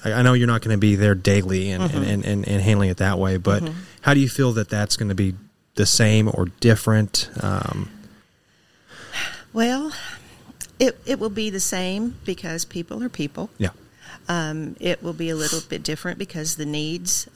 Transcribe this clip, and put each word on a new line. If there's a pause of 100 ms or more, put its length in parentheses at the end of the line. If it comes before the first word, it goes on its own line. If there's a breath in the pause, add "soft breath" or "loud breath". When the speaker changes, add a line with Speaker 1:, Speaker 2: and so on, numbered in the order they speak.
Speaker 1:
I,
I
know
you're
not
gonna
be
there
daily
and,
Speaker 2:
Mm-hmm.
Speaker 1:
and,
and,
and,
and
handling
it
that
way,
but
Speaker 2:
Mm-hmm. (240 loud breath)
Speaker 1:
how
do
you
feel
that
that's
gonna
be (420)
the
same
or (120)
different? (100)
Um, (1600 loud breath)
Speaker 2:
Well, (880 loud breath)
it,
it
will
be
the
same (100)
because
people
are
people.
Speaker 1:
Yeah. (580 loud breath)
Speaker 2:
Um,
it
will
be
a
little
bit
different
because
the
needs